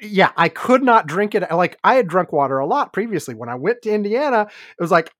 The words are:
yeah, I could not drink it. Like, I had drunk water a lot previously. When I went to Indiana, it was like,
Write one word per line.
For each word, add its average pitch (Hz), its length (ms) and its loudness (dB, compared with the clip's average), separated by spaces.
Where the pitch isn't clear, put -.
yeah, 196 360 2
I 170 120 2
could 254 340 0
not 226 240 4
drink 196 280 -4
it. 190 160 0
Like, 170 340 0
I 233 120 4
had 233 120 2
drunk 175 240 -2
water 135 260 0
a 139 80 -2
lot 247 280 -2
previously. 190 400 -6
When 117 160 -12
I 123 60 -8
went 196 260 -4
to 220 80 -6
Indiana, 214 520 0
it - 380 -12
was 170 120 0
like, 165 280 2